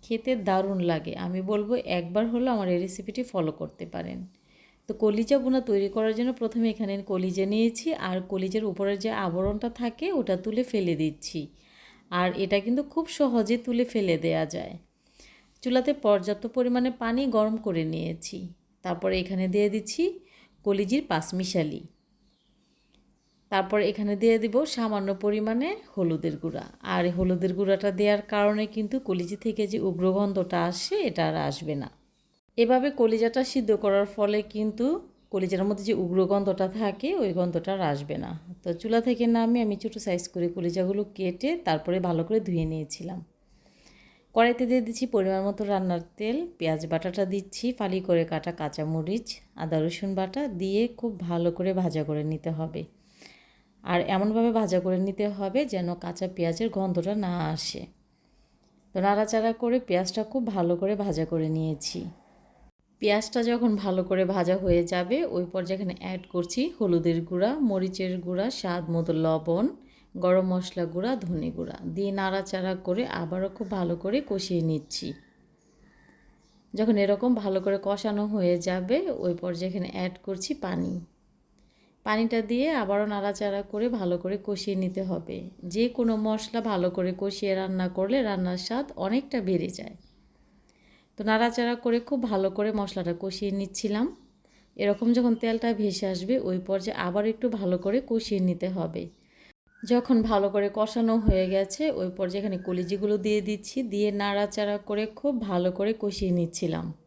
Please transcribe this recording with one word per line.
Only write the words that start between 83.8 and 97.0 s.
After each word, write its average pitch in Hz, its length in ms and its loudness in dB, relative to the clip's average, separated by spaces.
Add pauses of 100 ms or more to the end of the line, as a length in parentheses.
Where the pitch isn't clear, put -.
ভালো 185 280 0
করে 185 260 -2
কষিয়ে 196 320 -4
নিতে 185 280 -2
হবে। 175 460 -6 (140)
যে 208 260 0
কোনো 226 280 2
মশলা 220 440 -2
ভালো 190 280 2
করে 180 280 -2
কষিয়ে 196 380 -2
রান্না 190 320 -2
করলে 196 360 0
রান্নার 185 340 0
স্বাদ 233 280 -4 (100)
অনেকটা 233 460 -2
বেড়ে 185 280 0
যায়। - 260 -12 (1200)
তো 214 60 -6
নাড়াচাড়া 233 520 2
করে 240 240 0
খুব 240 240 -2
ভালো 196 260 2
করে 208 220 -2
মশলাটা 190 480 -2
কষিয়ে 190 320 -4
নিচ্ছিলাম। 202 680 -2 (580)
এরকম 202 380 2
যখন 240 220 4
তেলটা 226 380 0
ভেসে 202 340 0
আসবে, 190 320 0
ওই 185 200 -2
পর্যায়ে 190 380 -4
আবার 180 280 0